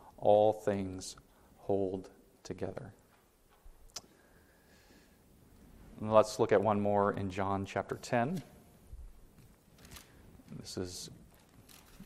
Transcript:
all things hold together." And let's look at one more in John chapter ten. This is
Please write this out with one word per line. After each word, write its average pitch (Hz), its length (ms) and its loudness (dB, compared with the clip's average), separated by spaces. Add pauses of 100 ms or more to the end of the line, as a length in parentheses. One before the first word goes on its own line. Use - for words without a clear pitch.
(180)
all 107 360 4
things 95 600 -6 (420)
hold 98 520 -4 (340)
together." 95 500 -10 (3000)
And 107 140 -2
let's 107 260 8
look 113 120 4
at 101 100 8
one 104 180 2
more 101 340 4
in 101 160 -4
John 98 360 -4
chapter - 300 -6
ten. 131 460 -2 (2250)
This - 180 -12
is 90 320 -10 (960)